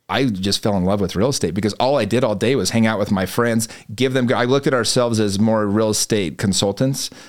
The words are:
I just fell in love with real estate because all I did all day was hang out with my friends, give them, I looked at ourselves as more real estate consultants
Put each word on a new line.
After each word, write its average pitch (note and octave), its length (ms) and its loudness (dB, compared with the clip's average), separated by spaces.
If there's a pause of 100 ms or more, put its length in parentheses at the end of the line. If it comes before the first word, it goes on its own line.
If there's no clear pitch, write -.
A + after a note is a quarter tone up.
I A#2+ 160 0
just G2 380 -2
fell G#2 120 2
in F2+ 80 2
love G2 160 0
with F#2+ 160 -2
real A2 140 2
estate F#2 240 -2
because G2+ 200 -2
all C3+ 240 0
I A2 80 0
did A2+ 180 0
all A2 120 0
day A2+ 200 0
was F#2 160 -2
hang A2+ 160 2
out A2 100 0
with G2+ 140 -2
my F#2 160 0
friends, A2+ 400 0 (280)
give B2+ 180 0
them, B2+ 200 2
I A#2 120 2
looked C#3 200 0
at C#3+ 80 2
ourselves A#2+ 460 0
as G2+ 200 0
more A2 280 2
real G#2+ 240 2
estate G2+ 480 -2
consultants G#2 720 -2 (180)